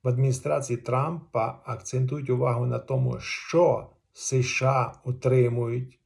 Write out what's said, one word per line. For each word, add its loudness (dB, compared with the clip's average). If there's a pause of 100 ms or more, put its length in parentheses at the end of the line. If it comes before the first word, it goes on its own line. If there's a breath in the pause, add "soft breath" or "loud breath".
В 0
адміністрації 0
Трампа -4
акцентують -4
увагу 0
на -2
тому, -2
що 0 (240)
С -2
Ш 0
А 0 (120)
отримують 0